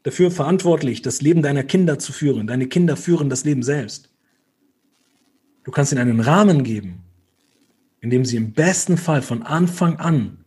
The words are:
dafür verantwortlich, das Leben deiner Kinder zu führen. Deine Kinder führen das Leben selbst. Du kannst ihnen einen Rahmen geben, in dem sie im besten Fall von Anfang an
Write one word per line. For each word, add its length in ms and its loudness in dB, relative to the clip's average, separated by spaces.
dafür 300 2
verantwortlich, 720 0
das 180 -6
Leben 220 4
deiner 200 0
Kinder 360 2
zu 140 -10
führen. 340 -2
Deine 200 -2
Kinder 300 0
führen 320 0
das 140 -4
Leben 200 -2
selbst. 460 -6
Du 80 -14
kannst 200 0
ihnen 100 0
einen 200 2
Rahmen 420 4
geben, 400 -8
in 80 -6
dem 160 2
sie 120 -2
im 160 -4
besten 440 2
Fall 240 0
von 220 -6
Anfang 540 0
an 500 -2